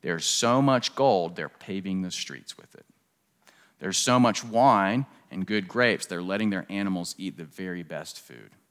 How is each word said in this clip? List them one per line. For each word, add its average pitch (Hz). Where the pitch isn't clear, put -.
There's 80
so 120
much 135
gold, 95
they're 80
paving 95
the 90
streets -
with -
it. -
There's 95
so 123
much 117
wine 117
and 95
good 104
grapes, 113
they're 87
letting 101
their 92
animals 95
eat 95
the 85
very 87
best 80
food. 55